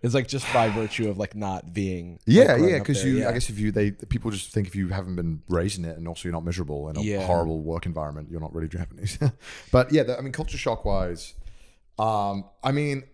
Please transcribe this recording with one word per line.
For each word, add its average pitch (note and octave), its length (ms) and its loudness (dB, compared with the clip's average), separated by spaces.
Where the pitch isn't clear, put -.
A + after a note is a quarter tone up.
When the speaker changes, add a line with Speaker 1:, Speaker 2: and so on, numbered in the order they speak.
Speaker 1:
It's, A#2+ 120 0
like, C3 140 0
just C3+ 240 -4
by A#2 160 6
virtue A2 400 -2
of, G2 100 -2
like, G#2 160 -4
not F#2+ 380 -6
being, F2+ 400 -4
like, E2 140 -18
Speaker 2:
Yeah, D3 300 10
Speaker 1:
growing D#3+ 180 6
Speaker 2:
yeah, C3+ 60 2
Speaker 1:
up G#2 60 -4
Speaker 2:
'cause C#3 160 0
Speaker 1:
there, C3+ 100 0
Speaker 2:
you, B2+ 80 2
Speaker 1:
yeah. B2 100 0
Speaker 2:
I - 20 0
guess B2 160 -2
if G#2 100 -6
you, G#2+ 140 0
they, G#2 200 2
people A2+ 380 -4
just G2 220 -8
think G2+ 140 0
if F#2 100 -12
you F#2+ 120 0
haven't F#2 280 -4
been E2 320 -2
raised F2+ 300 0
in E2+ 60 -6
it E2 120 -8
and E2 120 -10
also E2 200 -10
you're F2 40 -4
not E2 120 -4
miserable D#2 460 -4
in D2+ 60 -6
a G#2 60 -2
Speaker 1:
Yeah. G2+ 240 -2
Speaker 2:
horrible E2+ 340 2
work E2 260 -4
environment, D#2 440 -6
you're E2 100 -8
not D2+ 140 -10
really D#2+ 140 -4
Japanese. F2 500 -8
<laughs> - 280 -14
But B2+ 200 6
yeah, D3+ 100 6
the, A#2+ 160 -2
I - 20 -8
mean, C3+ 120 -8
culture - 260 -6
shock - 260 -2
wise, F#2 500 -2
um, G2+ 460 0
I C3 100 0
mean C#3+ 420 -2